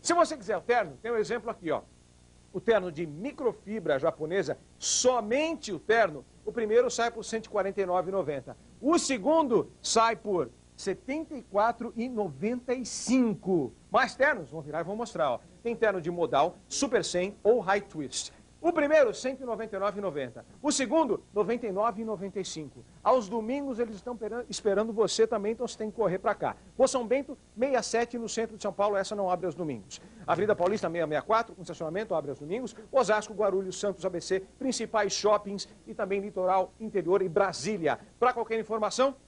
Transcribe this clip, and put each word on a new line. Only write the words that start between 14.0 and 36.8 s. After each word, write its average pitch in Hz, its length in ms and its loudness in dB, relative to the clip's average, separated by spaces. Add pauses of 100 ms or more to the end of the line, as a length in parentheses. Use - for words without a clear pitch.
ternos, 247 380 2
vão 156 100 -10
virar 151 200 -6
e - 20 -4
vão 190 120 -6
mostrar, 175 360 -2
ó. 113 80 -2 (240)
Tem 233 120 -4
terno 208 240 2
de 165 120 -4
modal, 165 460 2 (100)
super 226 360 0
cem 180 380 -2
ou 226 180 6
high 196 220 2
twist. - 500 -8 (300)
O 339 100 4
primeiro, 294 420 6
cento 262 280 -6
e 262 40 -10
noventa 220 300 -6
e 190 40 -4
nove 196 200 -2
e - 20 -6
noventa. 139 440 -6 (160)
O 294 100 2
segundo, 262 500 2 (120)
noventa 226 340 0
e 196 40 -4
nove 208 300 0
e 226 40 -6
noventa 202 340 -8
e 175 60 -6
cinco. 135 360 -12 (220)
Aos 226 240 4
domingos 233 500 -4
eles 226 180 -4
estão 240 200 -10
pera-, 226 340 -8
esperando 208 440 0
você 220 340 4
também, 214 240 -2
então 233 160 -4
você - 100 -10
tem 214 140 -6
que - 60 -12
correr 190 200 2
pra 214 160 0
cá. 127 220 -2 (220)
Rua 254 100 6
São 247 180 -2
Bento, 269 320 -2 (220)
sessenta 262 180 2
e 214 60 0
sete, 233 340 -2
no 226 120 -6
centro 226 260 -4
de - 80 -14
São 202 80 -2
Paulo, 202 240 0
essa 202 220 -2
não 196 120 0
abre 180 180 0
aos 156 80 -4
domingos. 143 440 -8 (260)
Avenida 185 300 2
Paulista, 190 320 0
seiscentos 160 240 -2
e - 20 0
sessenta 143 120 0
e - 20 -14
quatro, 220 280 2
com 185 60 -16
estacionamento, 175 540 -6
abre 151 160 -2
aos 127 80 -10
domingos. 196 340 -6 (160)
Osasco, 214 440 2
Guarulhos, 190 440 -2
Santos, 196 280 -4
A 190 40 0
B 175 120 -4
C, 190 180 -2 (180)
principais 220 540 -2
shoppings 202 560 0 (180)
e 220 80 -14
também 196 280 -2
litoral 185 580 0
interior 196 420 2